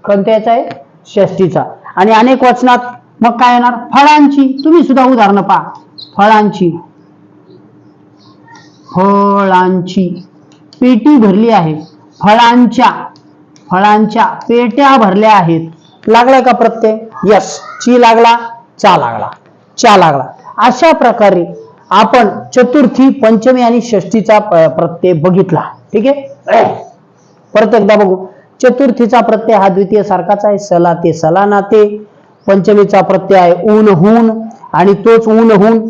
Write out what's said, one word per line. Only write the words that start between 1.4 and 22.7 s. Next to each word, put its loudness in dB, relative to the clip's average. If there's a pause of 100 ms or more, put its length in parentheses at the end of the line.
आणि 0
अनेक 2
वचनात 2 (440)
मग 0
काय 0
येणार? 0
फळांची. 0
तुम्ही 2
सुद्धा 0
उदाहरणं 0
पहा. -2 (540)
फळांची, 0 (2250)
फळांची -2 (580)
पेटी 2
भरली 2
आहे. 0 (480)
फळांच्या, 2 (640)
फळांच्या 0
पेट्या 0
भरल्या 2
आहेत. 0 (380)
लागलाय 2
का 2
प्रत्यय? -2 (280)
यस. 0 (220)
ची 2
लागला, 4 (420)
चा 2
लागला, -6 (480)
चा 4
लागला. 2 (340)
अशा 2
प्रकारे 0 (440)
आपण 2 (260)
चतुर्थी, 2